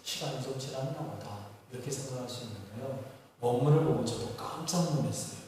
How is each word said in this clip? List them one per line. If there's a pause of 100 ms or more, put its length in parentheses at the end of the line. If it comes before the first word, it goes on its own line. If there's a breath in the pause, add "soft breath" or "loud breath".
'시간이
좀
지났나
보다.' (240)
이렇게
생각할
수
있는데요. (340 loud breath)
원문을
보고
저도
깜짝 (120)
놀랐어요.